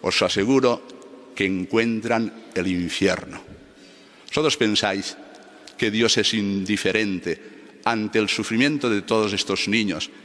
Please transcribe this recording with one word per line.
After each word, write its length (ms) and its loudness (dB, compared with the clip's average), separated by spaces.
Os 200 0
aseguro 600 4
que 100 0
encuentran 880 0
el 120 0
infierno. 720 0
¿Vosotros 300 0
pensáis 580 0
que 140 0
Dios 260 2
es 160 2
indiferente 1080 -2
ante 320 0
el 120 2
sufrimiento 600 0
de 140 0
todos 300 0
estos 340 -2
niños 420 -2